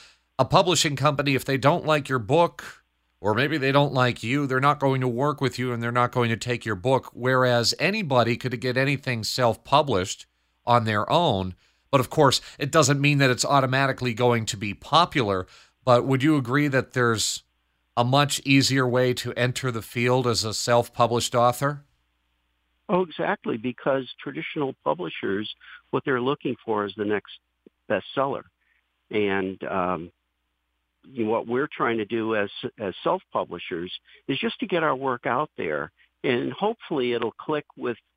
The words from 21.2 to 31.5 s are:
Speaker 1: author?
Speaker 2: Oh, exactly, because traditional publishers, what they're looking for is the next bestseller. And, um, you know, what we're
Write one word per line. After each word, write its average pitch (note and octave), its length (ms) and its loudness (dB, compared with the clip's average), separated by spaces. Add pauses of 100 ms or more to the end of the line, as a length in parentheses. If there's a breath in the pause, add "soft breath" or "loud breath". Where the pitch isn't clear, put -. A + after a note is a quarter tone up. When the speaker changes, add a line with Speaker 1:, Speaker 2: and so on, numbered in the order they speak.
Speaker 1:
author? C#3 500 0 (1040)
Speaker 2:
Oh, F#3 140 2
exactly, E3 560 -4
because B2+ 500 -2 (100)
traditional C#3+ 560 -8 (100)
publishers, D3+ 680 -4 (360 loud breath)
what C3+ 160 -2
they're C3 160 0
looking C3+ 420 -2
for G#2 220 -2
is G2 100 -10
the G#2+ 80 -4
next G#2 300 -2 (560)
bestseller. C3 540 -2 (680)
And, G2 540 -2
um, F2+ 460 -4 (1000)
you B2 140 -4
know, G#2+ 60 0
what A2 160 -2
we're B2+ 220 -2